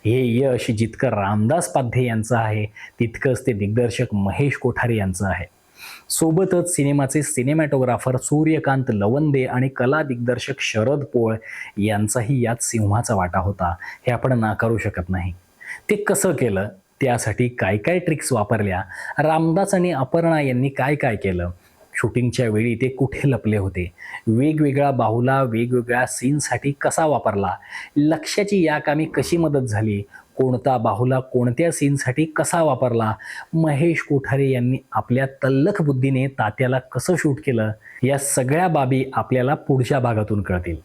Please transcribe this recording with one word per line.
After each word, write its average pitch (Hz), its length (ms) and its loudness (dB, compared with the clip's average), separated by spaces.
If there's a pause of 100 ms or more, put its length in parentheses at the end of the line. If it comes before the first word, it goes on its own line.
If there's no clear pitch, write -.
हे 120 340 2
यश 131 320 0
जितकं 113 380 0
रामदास 107 600 0
पाध्ये 127 360 0
यांचं 113 320 0
आहे, 107 300 0 (340)
तितकंच 120 460 0
ते 127 60 2
दिग्दर्शक 110 640 0
महेश 101 420 0
कोठारे 120 400 0
यांचं 95 300 -2
आहे. 87 360 -6 (460)
सोबतच 170 680 0
सिनेमाचे 143 460 0
सिनेमॅटोग्राफर 131 960 0
सूर्यकांत 151 720 0
लवंदे 131 560 2
आणि 127 240 0
कला 135 340 0
दिग्दर्शक 123 560 -4
शरद 113 540 0
पोळ 113 240 2 (420)
यांचाही 107 680 0
यात 117 160 0
सिंहाचा 110 540 0
वाटा 92 240 0
होता, 92 320 -2 (360)
हे 123 60 0
आपण 123 260 2
नाकारू 110 400 0
शकत 92 300 -4
नाही. 90 240 -2 (580)
ते 208 60 4
कसं 196 360 0
केलं, 107 360 0 (320)
त्यासाठी 120 480 0
काय 104 280 -2
काय 165 220 0
ट्रिक्स 160 340 -2
वापरल्या, 104 500 0 (360)
रामदास 165 560 2
आणि 175 180 2
अपर्णा 160 480 0
यांनी 131 280 0
काय 139 260 0
काय 127 220 -2
केलं, 87 340 -2 (440)
शूटिंगच्या 120 540 0
वेळी 110 260 2
ते 127 140 -2
कुठे - 360 -4
लपले 110 320 2
होते, 92 360 -4 (340)
वेगवेगळा 139 640 2
बाहुला 123 520 2
वेगवेगळ्या 120 640 0
सीनसाठी 139 720 -2
कसा 156 260 0
वापरला, 101 500 0 (400)
लक्ष्याची 160 680 2
या 151 120 0
कामी 151 260 0
कशी 156 320 -2
मदत 147 300 2
झाली, 104 360 0 (340)
कोणता 127 420 2
बाहुला 120 420 2
कोणत्या 127 520 0
सीनसाठी 143 520 0
कसा 165 380 0
वापरला, 117 520 2 (400)
महेश 160 480 2
कोठारे 139 480 0
यांनी 123 280 0 (140)
आपल्या 131 340 0
तल्लख 135 560 0
बुद्धीने 135 440 2
तात्याला 127 520 0
कसं - 400 -2
शूट 139 280 0
केलं, 110 240 0 (320)
या 131 160 2
सगळ्या 151 500 0
बाबी 131 440 2
आपल्याला 127 420 0
पुढच्या 135 460 0
भागातून 107 420 0
कळतील. 87 420 -4